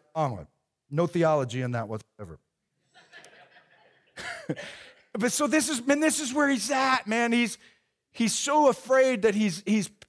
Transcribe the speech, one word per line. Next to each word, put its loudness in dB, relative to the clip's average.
a -4
long -2
one. -12
No 0
theology 0
in -4
that -4
whatsoever. -12
<laughs> -6
But 0
so 0
this 0
is, -4
man, 2
this 2
is -6
where 2
he's -2
at, 0
man. 0
He's, 0
he's 0
so 4
afraid 2
that 2
he's, 0
he's, 2